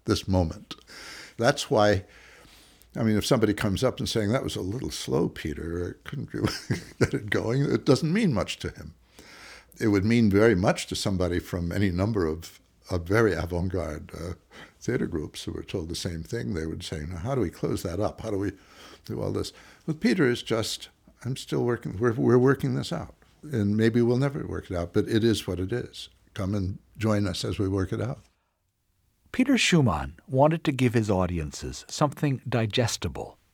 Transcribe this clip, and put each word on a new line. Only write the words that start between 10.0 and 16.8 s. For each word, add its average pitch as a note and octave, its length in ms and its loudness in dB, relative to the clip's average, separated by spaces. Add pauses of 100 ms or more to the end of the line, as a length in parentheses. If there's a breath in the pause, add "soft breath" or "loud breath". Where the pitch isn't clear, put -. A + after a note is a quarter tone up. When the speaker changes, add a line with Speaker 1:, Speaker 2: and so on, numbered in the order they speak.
Speaker 1:
mean A#2 240 6
very G#2 240 8
much G#2+ 340 2
to - 80 -6
somebody F2+ 440 0
from F2 320 -4
any F#2+ 180 2
number F#2 380 0
of, D#2+ 320 -6 (320)
of F2 160 -2
very G#2+ 260 4
avant-garde, E2+ 800 -4
uh, E2+ 200 -8 (460 loud breath)
theater - 280 -4
groups - 380 -8
who - 60 -8
were E2 120 -8
told E2 260 -8
the E2+ 60 -8
same E2+ 260 -6
thing. A#2 320 -6
They D#2+ 140 -4
would F2 160 -8